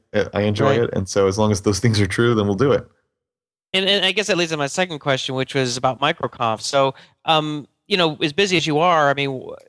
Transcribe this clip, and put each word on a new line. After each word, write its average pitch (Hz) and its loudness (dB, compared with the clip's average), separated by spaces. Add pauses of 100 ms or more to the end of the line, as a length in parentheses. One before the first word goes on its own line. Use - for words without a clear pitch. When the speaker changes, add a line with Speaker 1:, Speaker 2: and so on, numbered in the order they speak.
(340)
Speaker 1:
I 101 0
enjoy 104 2
Speaker 2:
Right. - 2
Speaker 1:
it. 120 0
And 95 -4
so 98 2
as 95 0
long 107 2
as 101 -2
those 104 0
things 110 2
are 98 2
true, 120 0
then 107 2
we'll 101 0
do 123 2
it. - -2 (920)
Speaker 2:
And, 190 0
and 196 2
I 190 2
guess 196 -2
that 190 2
leads 170 0
to 160 -2
my 143 0
second 175 -4
question, 135 -2
which 131 -4
was 127 -2
about 127 -2
MicroConf. 123 -2
So, 139 0 (320)
um, 151 -2 (200)
you 196 -2
know, 160 0
as 151 0
busy 190 0
as 165 0
you 147 0
are, 160 4
I 139 2
mean, 139 -4
wh-, - -10 (140)